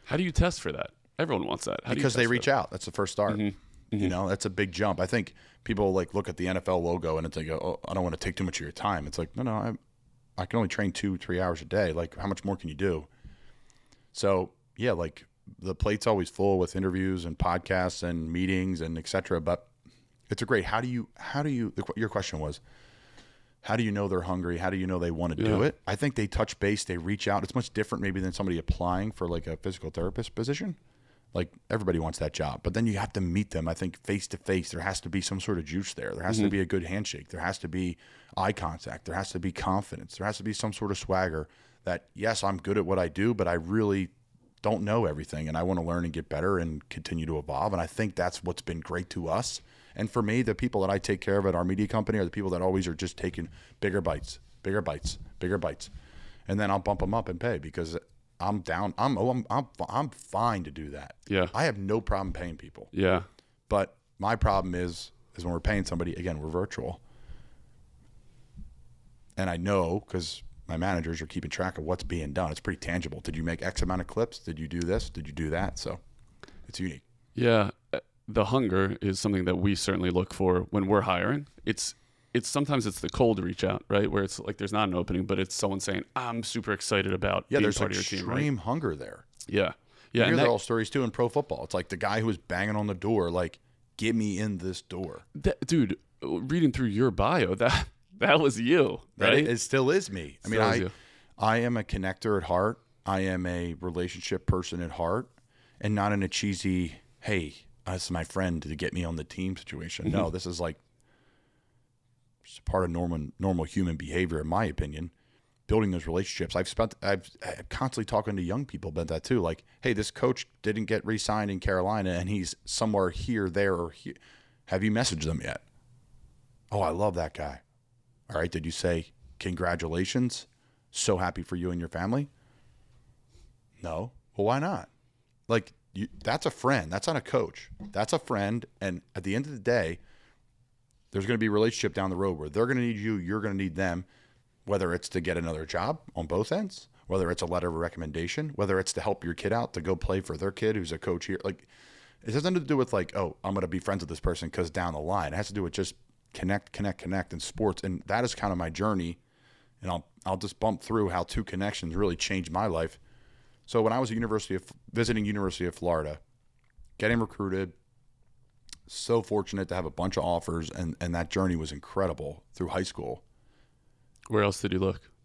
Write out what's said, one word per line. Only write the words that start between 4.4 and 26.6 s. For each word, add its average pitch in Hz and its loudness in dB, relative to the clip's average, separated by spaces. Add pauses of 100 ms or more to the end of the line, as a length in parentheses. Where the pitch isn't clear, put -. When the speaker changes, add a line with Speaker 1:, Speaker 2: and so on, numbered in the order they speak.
Speaker 2:
a 110 -2
big 98 0
jump. 90 2
I 92 2
think 110 0 (320)
people, 101 4
like, 90 0
look 101 0
at 90 -6
the 90 0
N 92 2
F 92 -4
L 92 4
logo 82 0
and 80 -2
it's 78 -8
like, 78 -4
"Oh, 80 -4 (100)
I - -4
don't 92 2
wanna 82 0
take - -2
too 95 -2
much 87 -2
of - -8
your 76 -8
time." 87 -2
It's 76 -8
like, 82 -4
"No, 120 -4
no, 120 -2
I, 107 -2 (720)
I - -6
can - -2
only 107 4
train 101 0
two, 98 0
three 90 -2
hours 87 0
a - -14
day. 101 2
Like, 82 -4
how 98 -4
much 98 -4
more 98 0
can - -8
you 76 -6
do?" 82 0 (1080)
So, 95 2 (260)
yeah, 117 2
like, 82 -4 (360)
the 92 -2
plate's 107 0
always 101 4
full 98 4
with 90 2
interviews 95 0
and 82 -4
podcasts 90 0
and 85 -2
meetings 92 2
and 82 -4
et 78 -8
cetera. 92 0
But 87 -2 (640)
it's - -2
a 117 -2
great, 107 4
how 107 0
do 123 -2
you, 120 -2
how - -4
do 151 0
you, 120 0
the 107 -2
qu-, - -6
your 110 0
question 95 -4
was, 76 -4 (1000)
how - 0
do 120 4
you 110 2
know 101 2
they're 90 2
hungry? 87 -2
How 92 0
do 98 0
you 92 0
know 92 0
they 87 0
wanna 82 -2
do - 2
Speaker 1:
Yeah. 107 4
Speaker 2:
it? 147 0
I 95 -2
think 143 -2
they 107 0
touch - -2
base, 104 2